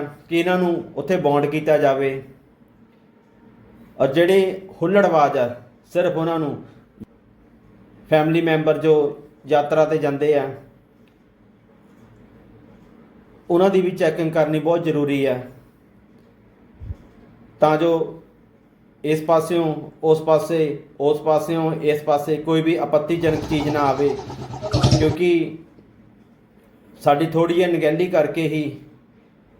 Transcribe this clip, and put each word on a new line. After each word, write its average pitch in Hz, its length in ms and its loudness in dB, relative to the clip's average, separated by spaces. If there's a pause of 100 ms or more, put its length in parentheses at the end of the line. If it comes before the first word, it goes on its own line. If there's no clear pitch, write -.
(280)
ਕਿ 170 120 -2
ਇਹਨਾਂ 180 180 0
ਨੂੰ 175 260 -2 (120)
ਉੱਥੇ 185 220 -2
ਬੌਂਡ 147 280 0
ਕੀਤਾ 151 320 0
ਜਾਵੇ। 139 320 0 (1900)
ਔਰ 135 140 2
ਜਿਹੜੇ 190 480 2 (220)
ਹੁੱਲੜਬਾਜ਼ 165 560 2
ਆ, 120 100 0 (380)
ਸਿਰਫ 175 300 -2
ਉਹਨਾਂ 160 220 -2
ਨੂੰ, 139 160 -4 (1600)
ਫੈਮਿਲੀ 156 320 2
ਮੈਂਬਰ 156 360 2
ਜੋ 156 160 4 (540)
ਯਾਤਰਾ 147 360 2
'ਤੇ 156 140 -2
ਜਾਂਦੇ 143 360 0
ਆ, 135 140 0 (3000)
ਉਹਨਾਂ 180 220 4
ਦੀ 190 100 2
ਵੀ 175 120 0
ਚੈਕਿੰਗ 160 400 -2
ਕਰਨੀ 156 280 0
ਬਹੁਤ 170 240 -2
ਜ਼ਰੂਰੀ 143 420 -2
ਹੈ, 123 160 -2 (2250)
ਤਾਂ 156 160 4
ਜੋ 165 460 0 (840)
ਇਸ 156 200 0
ਪਾਸਿਓਂ 160 500 0 (280)
ਉਸ 156 200 4
ਪਾਸੇ, 160 360 2 (420)
ਉਸ 147 200 0
ਪਾਸਿਓਂ 160 520 0 (100)
ਇਸ 147 200 0
ਪਾਸੇ 147 360 0
ਕੋਈ 160 240 0
ਵੀ 165 140 0
ਆਪੱਤੀਜਨਕ 156 720 -2
ਚੀਜ਼ 147 200 -2
ਨਾ 151 120 -2
ਆਵੇ। 139 280 0 (880)
ਕਿਉਂਕਿ 160 600 0 (1400)
ਸਾਡੀ 151 240 2
ਥੋੜ੍ਹੀ 170 280 0
ਜਿਹੀ 180 120 4
ਅਣਗਹਿਲੀ 160 400 0
ਕਰਕੇ 160 420 0
ਹੀ 147 320 -4 (800)